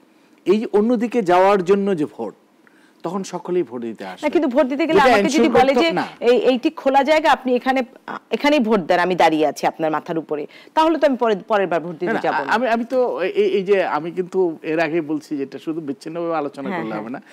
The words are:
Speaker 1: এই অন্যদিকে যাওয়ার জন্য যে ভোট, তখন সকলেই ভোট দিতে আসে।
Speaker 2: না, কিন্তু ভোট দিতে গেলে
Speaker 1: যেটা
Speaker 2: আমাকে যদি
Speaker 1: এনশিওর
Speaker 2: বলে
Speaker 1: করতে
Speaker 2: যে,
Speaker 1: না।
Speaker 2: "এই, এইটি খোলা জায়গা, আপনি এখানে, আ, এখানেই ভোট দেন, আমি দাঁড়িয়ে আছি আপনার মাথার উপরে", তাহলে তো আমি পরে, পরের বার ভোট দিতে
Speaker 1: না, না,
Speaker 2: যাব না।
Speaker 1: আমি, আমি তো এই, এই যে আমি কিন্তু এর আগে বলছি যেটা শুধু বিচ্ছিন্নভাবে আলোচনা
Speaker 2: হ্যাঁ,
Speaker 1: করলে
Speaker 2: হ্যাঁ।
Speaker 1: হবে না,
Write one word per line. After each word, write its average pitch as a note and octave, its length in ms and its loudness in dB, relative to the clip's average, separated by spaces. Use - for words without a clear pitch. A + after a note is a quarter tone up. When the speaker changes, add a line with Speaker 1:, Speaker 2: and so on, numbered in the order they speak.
Speaker 1:
এই G#3+ 280 2
অন্যদিকে A3+ 500 2
যাওয়ার F#3 420 4
জন্য G3 320 2
যে D3 100 -2
ভোট, A2 280 -10
তখন F#3 200 -6
সকলেই F3+ 400 -4
ভোট B2+ 180 -8
দিতে A2 260 -10
আসে। F#2 200 -8
Speaker 2:
না, D4+ 40 -2
কিন্তু D#4+ 180 0
ভোট C4 180 2
দিতে C#4+ 200 -2
গেলে D#4+ 140 4
Speaker 1:
যেটা C4 140 6
Speaker 2:
আমাকে G3+ 140 2
যদি C4+ 80 0
Speaker 1:
এনশিওর - 260 4
Speaker 2:
বলে C4+ 120 4
Speaker 1:
করতে E4 140 2
Speaker 2:
যে, E4 40 -2
Speaker 1:
না। D3 140 -2
Speaker 2:
"এই, A#3+ 160 4
এইটি C4 340 2
খোলা C4+ 340 2
জায়গা, D#4 280 2
আপনি B3+ 220 -2
এখানে, C4 280 0
আ, - 120 -12
এখানেই D4 300 2
ভোট A3 200 2
দেন, F3 200 0
আমি F3+ 140 0
দাঁড়িয়ে D#3+ 320 2
আছি C#3 200 -4
আপনার D#3 240 -2
মাথার D#3 280 -4
উপরে", D3 280 -6
তাহলে D#4+ 240 2
তো D4+ 80 2
আমি C4+ 100 2
পরে, A3+ 200 0
পরের G3 300 0
বার E3 140 -2
ভোট E3+ 120 -10
দিতে E3 140 -8
Speaker 1:
না, A3+ 60 -2
না, G3+ 80 -2
Speaker 2:
যাব D#3+ 140 -2
না। D3 180 -2
Speaker 1:
আমি, A#3 160 0
আমি A#3 160 0
তো A#3 380 -2
এই, F3+ 80 -2
এই G3 340 0
যে F#3+ 200 2
আমি D3+ 260 -4
কিন্তু F3 520 -2
এর D#3+ 180 -2
আগে E3 200 0
বলছি D3+ 360 -6
যেটা C3+ 220 -8
শুধু D#3+ 220 -8
বিচ্ছিন্নভাবে D#3+ 560 -6
আলোচনা C#3+ 320 -6
Speaker 2:
হ্যাঁ, E3+ 120 -6
Speaker 1:
করলে A2 120 -8
Speaker 2:
হ্যাঁ। G#2+ 100 -8
Speaker 1:
হবে A2+ 80 -12
না, C#3 120 -12